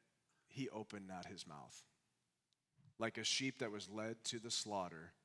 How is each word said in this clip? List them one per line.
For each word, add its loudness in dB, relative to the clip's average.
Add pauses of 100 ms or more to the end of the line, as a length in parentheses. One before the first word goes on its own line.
(480)
he -2
opened -4
not -4
his -8
mouth. -12 (1120)
Like 2
a 0
sheep 4
that 4
was -4
led -2
to 0
the -6
slaughter 0 (140)